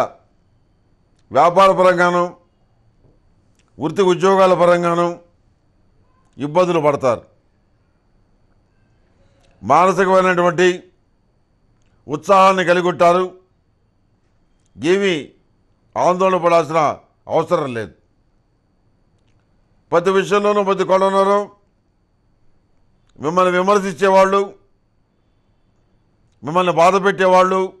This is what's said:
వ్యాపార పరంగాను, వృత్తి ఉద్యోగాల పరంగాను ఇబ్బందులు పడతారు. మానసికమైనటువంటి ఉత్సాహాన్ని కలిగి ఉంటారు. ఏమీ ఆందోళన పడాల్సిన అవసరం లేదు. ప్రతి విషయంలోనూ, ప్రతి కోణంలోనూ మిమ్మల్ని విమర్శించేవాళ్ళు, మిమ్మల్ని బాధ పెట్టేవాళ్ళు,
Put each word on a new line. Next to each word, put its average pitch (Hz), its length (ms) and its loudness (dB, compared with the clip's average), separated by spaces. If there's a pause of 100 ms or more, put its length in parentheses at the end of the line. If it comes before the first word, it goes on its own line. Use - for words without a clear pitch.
(1400)
వ్యాపార 175 320 4 (100)
పరంగాను, 175 460 0 (1600)
వృత్తి 160 300 -2
ఉద్యోగాల 185 500 2
పరంగాను 175 460 0 (1400)
ఇబ్బందులు 165 400 -2
పడతారు. 127 360 -2 (2500)
మానసికమైనటువంటి 185 1000 2 (1500)
ఉత్సాహాన్ని 190 560 2
కలిగి 175 200 0
ఉంటారు. 175 320 2 (1700)
ఏమీ 196 220 -2 (960)
ఆందోళన 185 360 0
పడాల్సిన 165 380 0 (520)
అవసరం 160 340 -2 (100)
లేదు. 95 140 -10 (2000)
ప్రతి 170 240 0
విషయంలోనూ, 202 520 0
ప్రతి 190 200 -2
కోణంలోనూ 196 500 0 (1900)
మిమ్మల్ని 180 320 0
విమర్శించేవాళ్ళు, 190 840 0 (2000)
మిమ్మల్ని 175 340 -2
బాధ 185 140 4 (120)
పెట్టేవాళ్ళు, 185 520 2 (220)